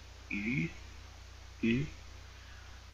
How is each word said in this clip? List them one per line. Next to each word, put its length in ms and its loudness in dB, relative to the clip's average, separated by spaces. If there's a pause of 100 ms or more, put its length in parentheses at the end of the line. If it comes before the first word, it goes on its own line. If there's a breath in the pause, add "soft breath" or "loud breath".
(300)
yu, 400 4 (920)
yu. 240 8 (1080 loud breath)